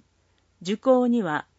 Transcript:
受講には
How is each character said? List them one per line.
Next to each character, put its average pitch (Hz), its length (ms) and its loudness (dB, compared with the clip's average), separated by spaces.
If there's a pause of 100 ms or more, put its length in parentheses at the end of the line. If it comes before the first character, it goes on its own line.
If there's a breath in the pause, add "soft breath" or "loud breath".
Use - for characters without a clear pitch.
(640)
受 190 160 -4
講 254 280 2
に 240 160 0
は 151 240 -4 (120)